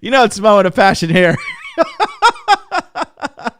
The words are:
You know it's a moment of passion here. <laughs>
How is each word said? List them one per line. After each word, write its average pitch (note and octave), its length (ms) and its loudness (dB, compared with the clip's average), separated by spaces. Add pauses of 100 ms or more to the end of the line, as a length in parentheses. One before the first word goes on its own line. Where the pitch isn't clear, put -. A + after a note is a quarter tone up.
You G#3+ 100 -10
know C4 140 4
it's G#3+ 140 -2
a G3 40 -10
moment A3 240 4
of - 80 -2
passion G3 360 0
here. F3 300 2
<laughs> - 2250 -4